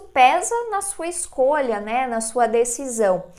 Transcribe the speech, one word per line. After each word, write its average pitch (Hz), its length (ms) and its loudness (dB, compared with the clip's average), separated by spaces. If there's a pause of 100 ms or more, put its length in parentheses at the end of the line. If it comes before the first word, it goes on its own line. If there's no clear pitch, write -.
(140)
pesa 294 420 4 (160)
na 392 100 -2
sua 339 260 -8
escolha, 269 720 -2
né? 240 260 -2
Na 226 140 -4
sua 233 260 0
decisão. 226 800 0 (140)